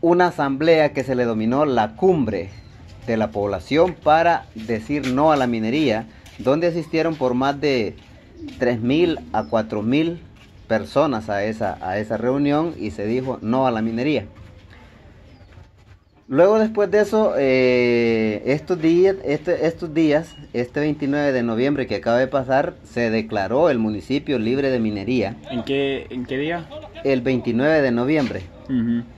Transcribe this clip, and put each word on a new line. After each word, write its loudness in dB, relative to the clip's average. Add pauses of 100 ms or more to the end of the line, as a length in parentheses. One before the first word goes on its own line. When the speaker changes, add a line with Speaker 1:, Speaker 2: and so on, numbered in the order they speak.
Speaker 1:
una 4
asamblea 2
que -4
se -2
le 2
dominó 2
la 0
cumbre 0 (560)
de 0
la 0
población 0
para 2
decir -4
no 4
a 4
la 2
minería, 0 (320)
donde 2
asistieron -2
por -2
más -2
de 0 (640)
tres 0
mil 2 (140)
a -2
cuatro -2
mil 0 (480)
personas 0
a -2
esa, -4
a -4
esa -4
reunión 0
y -6
se -8
dijo -4
no 0
a 2
la -2
minería. -2 (2000)
Luego, 6
después 2
de 4
eso, 2
eh, 2
estos -2
días, 4 (100)
este, 0
estos -6
días, 2 (180)
este -4
veintinueve 0
de 0
noviembre 0
que -4
acaba 0
de 2
pasar, 0
se -2
declaró 0
el 0
municipio -2
libre 0
de 0
minería. -2 (120)
Speaker 2:
¿En -6
qué, -4
en -8
qué -6
día? -6 (360)
Speaker 1:
El 0
veintinueve 0
de 2
noviembre. -2 (220)
Speaker 2:
Ujú. -2 (140)